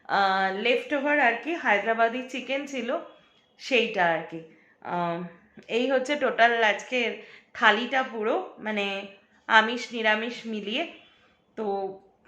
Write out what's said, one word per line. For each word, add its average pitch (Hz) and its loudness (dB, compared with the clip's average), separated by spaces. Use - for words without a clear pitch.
আহ, 190 2
লেফট 240 0
ওভার 294 2
আর 240 4
কি 311 -4
হায়দ্রাবাদি 226 2
চিকেন 269 -6
ছিল, 262 -4
সেইটা 226 2
আর 165 2
কি। 165 -10
আহ, 175 -4
এই 247 0
হচ্ছে 262 0
টোটাল 233 2
আজকের 214 -2
থালিটা 240 4
পুরো, 226 -2
মানে 202 -4
আমিষ 226 4
নিরামিষ 226 0
মিলিয়ে। 220 -6
তো 196 -6